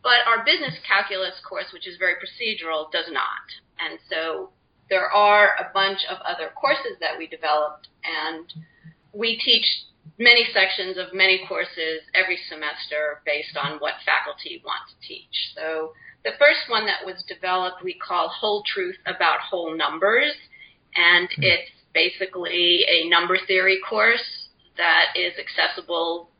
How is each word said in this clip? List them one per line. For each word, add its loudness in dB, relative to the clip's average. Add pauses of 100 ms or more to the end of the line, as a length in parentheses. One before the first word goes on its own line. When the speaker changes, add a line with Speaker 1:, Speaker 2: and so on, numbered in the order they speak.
Speaker 1:
But 4
our 2
business 0 (120)
calculus 0
course, -10
which -14
is -14
very 0
procedural, -6
does -2
not. -4 (340)
And -8 (100)
so -6 (400)
there 2
are 8
a -6
bunch 0
of -8
other -6
courses -2
that -4
we -10
developed, -2 (160)
and -6 (600)
we -4
teach 2 (540)
many 6
sections 0
of -10
many 2
courses -4 (120)
every 2 (100)
semester -6
based -4
on -4
what -4 (120)
faculty -2
want -8
to -20
teach. -8
So -6 (300)
the -2
first 6
one 0
that -2
was -12
developed -2
we -6
call -2
Whole -2
Truth -4 (100)
About 2
Whole -4
Numbers, 2 (600)
and 4
Speaker 2:
Hmm. -4
Speaker 1:
it's 2 (220)
basically 2
a 2
number 4
theory 2
course 0 (280)
that 4 (100)
is -2
accessible -4